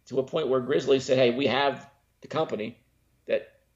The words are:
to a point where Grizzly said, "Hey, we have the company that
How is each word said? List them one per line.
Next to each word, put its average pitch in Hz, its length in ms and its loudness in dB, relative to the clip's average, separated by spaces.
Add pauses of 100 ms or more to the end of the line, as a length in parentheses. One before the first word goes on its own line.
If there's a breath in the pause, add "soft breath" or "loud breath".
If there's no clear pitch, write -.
to 131 120 -2
a 131 40 2
point 156 240 -4
where 131 120 2
Grizzly 135 400 2
said, 131 180 0
"Hey, 127 120 6
we 131 180 0
have 131 400 0 (340)
the - 60 -20
company 120 520 -4 (480)
that - 260 -4 (220)